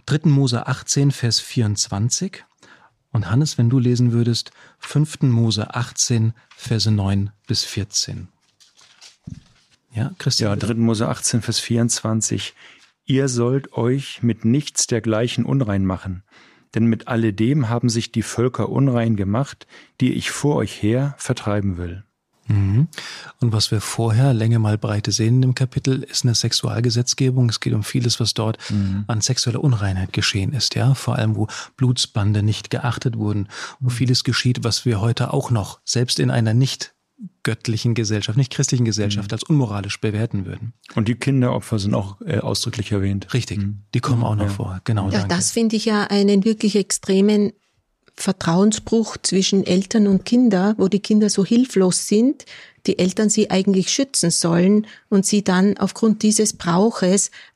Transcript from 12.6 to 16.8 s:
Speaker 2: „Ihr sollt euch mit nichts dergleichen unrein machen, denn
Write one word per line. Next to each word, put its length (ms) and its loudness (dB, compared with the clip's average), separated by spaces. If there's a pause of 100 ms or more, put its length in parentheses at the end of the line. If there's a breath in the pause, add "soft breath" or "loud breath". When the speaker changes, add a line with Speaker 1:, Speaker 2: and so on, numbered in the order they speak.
Speaker 2:
„Ihr 220 2
sollt 460 0
euch 480 -2
mit 240 0
nichts 400 0
dergleichen 600 0
unrein 380 0
machen, 380 -4 (540 soft breath)
denn 100 2